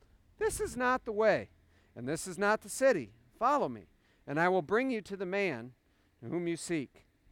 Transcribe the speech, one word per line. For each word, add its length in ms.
'This 240
is 160
not 300
the 60
way, 360
and 100
this 200
is 100
not 240
the 80
city. 460
Follow 320
me, 180
and 120
I 120
will 100
bring 300
you 120
to 140
the 80
man 480
whom 240
you 100
seek.' 500